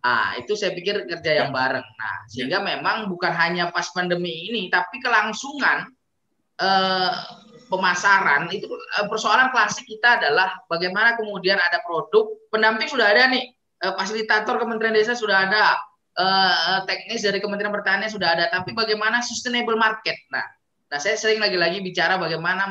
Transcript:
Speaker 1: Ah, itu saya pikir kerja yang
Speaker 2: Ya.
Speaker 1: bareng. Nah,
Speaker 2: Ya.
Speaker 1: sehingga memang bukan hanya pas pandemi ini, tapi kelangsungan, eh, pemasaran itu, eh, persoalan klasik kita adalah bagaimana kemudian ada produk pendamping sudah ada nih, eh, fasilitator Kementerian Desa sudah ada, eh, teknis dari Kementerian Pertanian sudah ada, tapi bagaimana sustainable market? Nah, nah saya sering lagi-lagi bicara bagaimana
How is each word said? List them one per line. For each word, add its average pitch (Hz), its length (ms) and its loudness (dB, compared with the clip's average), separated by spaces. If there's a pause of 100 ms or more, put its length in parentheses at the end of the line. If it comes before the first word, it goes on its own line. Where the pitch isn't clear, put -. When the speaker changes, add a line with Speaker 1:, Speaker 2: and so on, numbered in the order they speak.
Speaker 1:
Ah, 110 320 0
itu 135 160 -6
saya 196 240 -4
pikir 196 320 -6
kerja 165 240 -4
yang 143 160 2
Speaker 2:
Ya. 131 80 -6
Speaker 1:
bareng. 131 300 -2 (100)
Nah, 107 180 -8 (100)
Speaker 2:
Ya. - 40 -20
Speaker 1:
sehingga 131 320 -4
memang 196 480 -4
bukan 175 240 -2
hanya 170 400 0
pas 175 160 -4
pandemi 175 640 -4
ini, 190 160 -4
tapi 190 320 -2
kelangsungan, 220 880 0 (720)
eh, 190 520 0 (560)
pemasaran 185 800 2
itu, 196 160 -6
eh, - 400 -4
persoalan 220 460 2
klasik 220 340 0
kita 233 320 2
adalah 180 380 2 (160)
bagaimana 190 480 2
kemudian 196 400 0
ada 175 240 0
produk 170 420 2 (240)
pendamping 220 400 2
sudah 226 240 4
ada 254 160 8
nih, 254 240 -2 (300)
eh, 185 100 0
fasilitator 214 640 0
Kementerian 220 380 -2
Desa 220 180 4
sudah 202 320 2
ada, 196 320 4 (400)
eh, 185 600 2 (120)
teknis 196 320 -6
dari 196 160 0
Kementerian 202 320 -4
Pertanian 202 400 -2
sudah 180 240 0
ada, 170 160 2
tapi 185 240 -4
bagaimana 220 480 0
sustainable 240 560 -2
market? 220 380 0 (180)
Nah, 127 80 -4 (460)
nah 143 100 -6
saya 202 220 -2
sering 220 240 0
lagi-lagi 180 400 0
bicara 180 320 0
bagaimana 165 560 -2